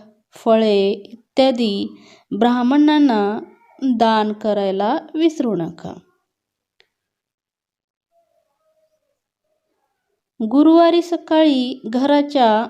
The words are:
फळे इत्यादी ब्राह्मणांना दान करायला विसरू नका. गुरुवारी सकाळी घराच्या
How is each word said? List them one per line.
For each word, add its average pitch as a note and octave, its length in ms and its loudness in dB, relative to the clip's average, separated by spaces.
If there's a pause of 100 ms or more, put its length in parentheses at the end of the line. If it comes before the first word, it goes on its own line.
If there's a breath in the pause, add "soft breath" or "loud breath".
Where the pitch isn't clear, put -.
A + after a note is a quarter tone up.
(360)
फळे G#3+ 540 0
इत्यादी A3 1040 -4 (440 loud breath)
ब्राह्मणांना B3 1000 0 (560)
दान A3 360 0
करायला G#3 680 -4 (160)
विसरू D#4 400 -2
नका. E3 400 -10 (4000)
गुरुवारी D#4+ 640 4
सकाळी D#4 840 -2
घराच्या B3+ 840 0